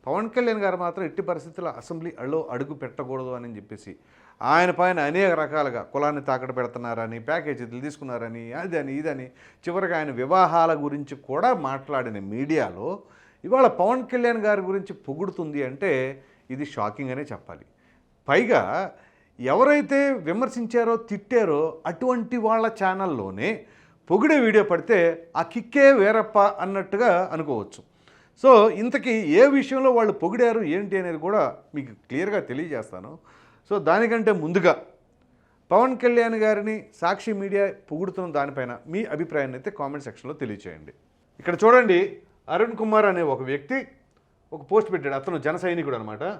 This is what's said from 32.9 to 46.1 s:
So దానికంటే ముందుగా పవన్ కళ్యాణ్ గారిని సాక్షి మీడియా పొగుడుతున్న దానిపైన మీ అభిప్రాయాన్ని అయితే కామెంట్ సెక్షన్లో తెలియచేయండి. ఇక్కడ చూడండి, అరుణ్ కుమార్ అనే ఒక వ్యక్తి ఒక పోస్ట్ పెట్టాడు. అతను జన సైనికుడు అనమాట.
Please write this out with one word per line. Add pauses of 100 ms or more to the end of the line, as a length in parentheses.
So
దానికంటే
ముందుగా (880)
పవన్
కళ్యాణ్
గారిని (140)
సాక్షి
మీడియా (200)
పొగుడుతున్న
దానిపైన
మీ
అభిప్రాయాన్ని
అయితే
కామెంట్
సెక్షన్లో
తెలియచేయండి. (480)
ఇక్కడ
చూడండి, (320)
అరుణ్
కుమార్
అనే
ఒక
వ్యక్తి (640)
ఒక
పోస్ట్
పెట్టాడు.
అతను
జన
సైనికుడు
అనమాట. (180)